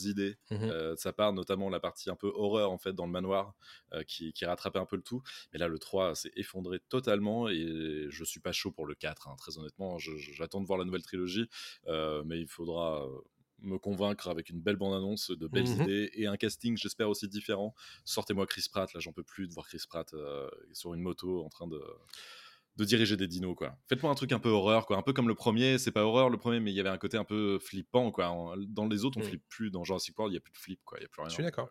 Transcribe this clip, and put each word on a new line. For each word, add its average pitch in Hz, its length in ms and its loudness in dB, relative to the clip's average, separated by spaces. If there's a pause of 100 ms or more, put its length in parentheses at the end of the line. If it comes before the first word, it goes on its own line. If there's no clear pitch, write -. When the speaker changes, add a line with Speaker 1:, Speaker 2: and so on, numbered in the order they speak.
Speaker 1:
idées, 101 320 0 (140)
Speaker 2:
Mhm. 104 120 -2
Speaker 1:
euh, 82 300 0
de 80 60 -6
sa 92 140 -2
part, 107 220 4
notamment 95 340 0
la 87 120 0
partie - 280 -6
un 90 80 -2
peu 101 180 -2
horreur, 104 360 4
en 90 80 -2
fait, 95 140 -4
dans 90 140 -4
le 87 60 -2
manoir, 95 420 0 (380)
euh, 80 120 -6
qui, 80 280 -8
qui - 140 -8
rattrapait 90 320 -2
un 92 80 -2
peu - 80 -8
le 92 80 -2
tout. 131 200 -8 (300)
Mais 80 60 -8
là, 85 80 0
le 80 140 -2
trois 92 340 2
s'est - 220 -8
effondré 92 420 -6 (100)
totalement 113 600 2
et 80 600 -2
je 80 160 -10
suis - 140 -6
pas 90 140 -4
chaud 95 180 -2
pour 78 160 -8
le 73 80 -6
quatre, 76 320 -8
hein, 71 100 -12
très 80 220 -12
honnêtement. 87 400 -6
Je, 78 180 -8
je, 73 160 -12
j'attends 80 280 -6
de 95 60 -4
voir 92 120 2
la 90 60 0
nouvelle 92 180 -2
trilogie, 92 460 -2 (400)
euh, 78 360 0
mais 82 160 -4
il 80 60 -6
faudra, 82 580 -2
euh, 67 40 -6 (540)
me 95 160 -4
convaincre 101 500 0
avec 82 200 -4
une 85 120 -8
belle 95 160 2
bande-annonce, 98 560 0
de - 160 -6
belles 123 200 4
Speaker 2:
Mhm. 120 140 4
Speaker 1:
idées 190 320 2
et 107 140 0
un 101 80 -2
casting, 110 400 0
j'espère, 104 320 0
aussi 104 200 0
différent. 104 460 -2 (300)
Sortez-moi 98 420 0
Chris - 240 -2
Pratt, 98 240 -2
là, 85 60 -8
j'en 85 120 -8
peux 85 120 -10
plus 95 240 -8
de 85 60 -16
voir 80 120 -12
Chris 82 220 -12
Pratt, 80 260 -8
euh, 71 340 -6 (240)
sur 87 220 -8
une 85 60 -4
moto 90 440 -2
en 78 40 -10
train 85 180 -12
de, 78 160 -8 (920)
de 104 80 0
diriger 107 320 6
des 95 100 2
dinos, 90 300 -2
quoi. 67 200 -6 (120)
Faites-moi 139 220 2
un 139 40 4
truc 131 160 -2
un 120 80 4
peu 113 120 4
horreur, 107 360 8
quoi, 101 120 2
un 95 40 0
peu 135 100 4
comme 123 160 4
le 110 60 6
premier. 123 440 6
C'est 123 140 0
pas 107 120 6
horreur, 123 260 8
le 113 80 2
premier, 117 220 2
mais 107 100 0
il 95 40 0
y 98 60 2
avait 95 80 4
un 95 100 0
côté 101 180 -2
un 104 80 0
peu 101 340 2
flippant, 107 540 2
quoi. 90 160 2
En, 87 280 -4
dans 104 300 -2
les 104 180 2
autres, 131 140 0
on 107 40 -2
Speaker 2:
Mm. 104 60 -4
Speaker 1:
flippe - 200 -8
plus. 110 240 -4
Dans 87 100 -4
Jurassic 90 340 -2
World, 107 160 -2
il 87 40 -2
y - 20 -2
a - 20 -18
plus - 120 -20
de - 60 -20
flip, - 260 -10
quoi. - 160 -12
Il - 20 -12
y - 40 -12
a - 20 -14
plus - 140 -12
rien. 80 60 -4
Speaker 2:
Je 85 60 -6
suis 113 80 -2
d'accord. 156 280 -2